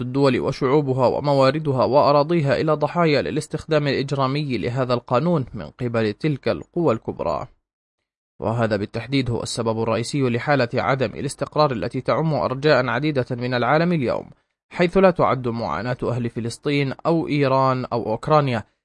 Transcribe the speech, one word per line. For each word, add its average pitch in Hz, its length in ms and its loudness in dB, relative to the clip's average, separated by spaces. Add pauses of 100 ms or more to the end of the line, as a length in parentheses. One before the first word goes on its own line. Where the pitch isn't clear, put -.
الدول 127 380 2
وشعوبها 131 680 2
ومواردها 135 800 2
وأراضيها 143 760 2
إلى 156 120 2
ضحايا 151 480 0
للاستخدام 147 680 -2
الإجرامي 135 720 -2
لهذا 120 360 -2
القانون 131 600 0
من 92 120 -10
قبل 113 480 -2
تلك 151 340 -2
القوى 123 460 0
الكبرى. 90 540 -4 (920)
وهذا 110 360 0
بالتحديد 120 540 -4
هو 117 140 -4
السبب 113 400 -2
الرئيسي 113 380 -2
لحالة 123 520 0
عدم 123 360 0
الاستقرار 139 600 -2
التي 120 300 -4
تعم 147 320 0
أرجاء 131 540 2
عديدة 131 440 0
من 123 220 -4
العالم 151 400 2
اليوم، 85 360 -2 (420)
حيث 180 260 2
لا 190 140 6
تعد 123 360 0
معاناة 113 560 -4
أهل 117 260 -2
فلسطين 131 640 -4 (120)
أو 165 220 0
إيران 135 580 2
أو 110 260 -4
أوكرانيا 135 520 0 (220)